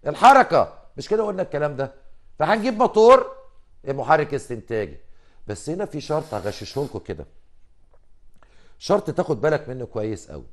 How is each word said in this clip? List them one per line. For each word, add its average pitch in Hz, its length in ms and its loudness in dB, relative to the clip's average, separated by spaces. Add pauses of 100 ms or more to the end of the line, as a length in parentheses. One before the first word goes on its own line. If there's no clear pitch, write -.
الحركه، 208 640 6 (240)
مش - 120 -12
كده 220 140 0
قلنا 196 180 -4
الكلام 147 340 -4
ده؟ 135 180 -8 (460)
فهنجيب 208 380 0
موتور 240 540 6 (520)
محرك 143 500 0
استنتاجي، 113 640 -8 (500)
بس 107 220 -10
هنا 185 160 -4
في 151 160 -10
شرط 151 320 -6
هغششه 104 500 -6
لكم 113 160 -10
كده، 78 260 -12 (1500)
شرط 208 320 -2
تاخد 160 300 -4
بالك 151 280 -2
منه 127 160 -10
كويس 107 460 -8
قوي 69 220 -16